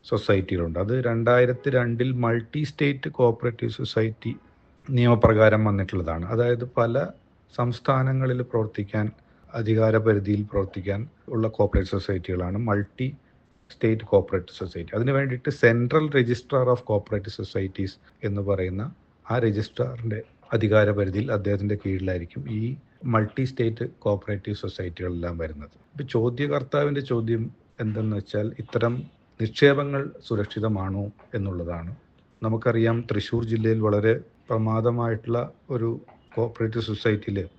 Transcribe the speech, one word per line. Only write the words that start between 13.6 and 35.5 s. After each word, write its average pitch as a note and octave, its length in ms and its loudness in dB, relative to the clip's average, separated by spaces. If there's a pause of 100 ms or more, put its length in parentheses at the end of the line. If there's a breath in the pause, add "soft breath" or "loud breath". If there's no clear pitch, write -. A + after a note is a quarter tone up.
സ്റ്റേറ്റ് A2 380 -2
കോപ്പറേറ്റീവ് F#2 520 0
സൊസൈറ്റി. F2 340 -10
അതിനു A#2+ 200 0
വേണ്ടിയിട്ട് C3+ 420 0
Central B2 560 4
Registrar B2+ 560 2
of B2 160 4
Cooperative G#2 520 -2
Societies F#2+ 600 -6 (280 soft breath)
എന്ന് G2+ 200 -2
പറയുന്ന F#2+ 400 -2 (440)
ആ A2+ 120 -2
രജിസ്ട്രാറിൻ്റെ A2+ 840 -2 (300)
അധികാര G#2+ 400 4
പരിധിയിൽ G2+ 420 0
അദ്ദേഹത്തിൻ്റെ G2+ 460 -2
കീഴിലായിരിക്കും F#2 720 -4
ഈ G#2+ 120 -4 (420 soft breath)
മൾട്ടി A2+ 400 0
സ്റ്റേറ്റ് A#2 400 -2 (140)
കോപ്പറേറ്റീവ് G2+ 600 -4
സൊസൈറ്റികളെല്ലാം F2 800 -8
വരുന്നത്. D#2 380 -10 (100)
ഇപ്പം C#3 220 -12
ചോദ്യകർത്താവിൻ്റെ C#3 960 -2
ചോദ്യം A2+ 400 0 (340)
എന്തെന്ന് A2 380 -2
വെച്ചാൽ G#2 300 -4 (120)
ഇത്തരം A#2 360 -2 (460)
നിക്ഷേപങ്ങൾ C#3 640 2 (180)
സുരക്ഷിതമാണോ G#2 840 -4 (300)
എന്നുള്ളതാണ്. F2 580 -6 (520)
നമുക്കറിയാം A2+ 600 2
തൃശ്ശൂർ A2+ 420 -2
ജില്ലയിൽ A2 360 2
വളരെ G#2+ 340 4 (280)
പ്രമാദമായിട്ടുള്ള A2+ 960 0 (280)